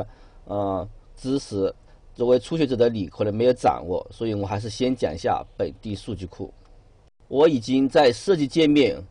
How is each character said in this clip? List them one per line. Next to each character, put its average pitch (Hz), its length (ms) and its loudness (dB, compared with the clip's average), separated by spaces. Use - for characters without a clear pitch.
呃， 98 420 -4
知 131 200 -4
识， 98 380 -4
作 120 120 -2
为 123 120 6
初 165 180 -6
学 156 80 2
者 123 120 -2
的 120 100 4
你 110 200 -4
可 - 180 -4
能 104 100 -2
没 113 80 -2
有 127 80 6
掌 73 340 0
握， 87 240 -4
所 - 160 -10
以 110 80 -4
我 101 120 -4
还 101 120 -4
是 113 120 -8
先 127 260 -2
讲 104 180 -4
一 - 40 -10
下 107 280 -2
本 92 120 -4
地 107 120 -10
数 98 220 -10
据 92 100 -10
库。 - 280 -14
我 135 180 4
已 147 140 2
经 131 300 2
在 147 200 6
设 175 280 2
计 143 100 0
界 160 180 2
面 120 460 4